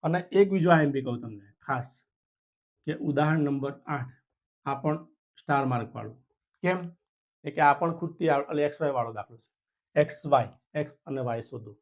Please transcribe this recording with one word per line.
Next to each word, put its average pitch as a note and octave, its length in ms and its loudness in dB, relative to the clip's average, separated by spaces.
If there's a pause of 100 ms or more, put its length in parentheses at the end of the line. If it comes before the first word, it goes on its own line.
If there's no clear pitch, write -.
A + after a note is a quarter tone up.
અને E3 140 0 (140)
એક G3 180 6
બીજો F3+ 200 2
આઈ D#3+ 160 6
એમ C#3+ 60 0
પી C3+ 140 -2
કહું A#2+ 140 -4
તમને G#2 260 -14 (200)
ખાસ, B2+ 220 -4 (960)
કે D3+ 60 -4 (160)
ઉદાહરણ D3+ 400 2
નંબર C#3 260 -4 (200)
આઠ, C3 200 -8 (520)
આ C#3 160 -4
પણ D#3 160 0 (380)
સ્ટાર C#3 360 0
માર્ક A#2 220 -4
વાળું. A2 240 -14 (440)
કેમ? F3+ 180 0 (640)
એ D3 60 -6
કે D#3 100 -4
આ C#3+ 140 6
પણ E3 240 -2
ખૂટતી E3 300 -4
આવ-, C#3+ 220 2
એટલે D3 180 0
એક્સ D3 120 -8
વાય C#3+ 160 0
વાળો A#2 160 -2
દાખલો A2 240 -12
છે. - 120 -20 (480)
એક્સ D3 220 2 (140)
વાય, A#2+ 200 4 (220)
એક્સ D3+ 200 -4 (120)
અને C3+ 220 -6
વાય A#2 220 -4
શોધો. G#2+ 320 -14